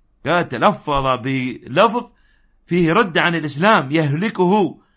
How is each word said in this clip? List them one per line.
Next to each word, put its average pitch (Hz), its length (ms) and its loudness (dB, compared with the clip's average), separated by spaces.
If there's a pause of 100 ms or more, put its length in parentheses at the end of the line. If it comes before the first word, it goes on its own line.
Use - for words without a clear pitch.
(260)
قال 165 220 -2
تلفظ 139 580 -2
بلفظ 131 1040 -2 (560)
فيه 170 260 2
رد 185 260 2
عن 170 160 0
الإسلام 156 560 0
يهلكه، 175 880 0 (180)